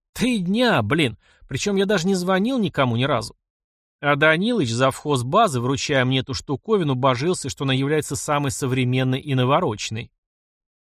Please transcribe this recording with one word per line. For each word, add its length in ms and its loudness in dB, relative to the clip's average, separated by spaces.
Три 200 0
дня, 420 2
блин! 360 0
Причем 300 -2
я 80 2
даже 200 0
не 80 2
звонил 460 0
никому 380 0
ни 80 0
разу. 320 -2
А 160 2
Данилыч, 520 2
завхоз 540 0
базы, 380 2
вручая 420 0
мне 160 2
эту 140 -6
штуковину, 640 -2
божился, 540 0
что 140 -8
она 100 0
является 440 0
самой 340 -2
современной 680 0
и 120 -4
навороченной. 800 0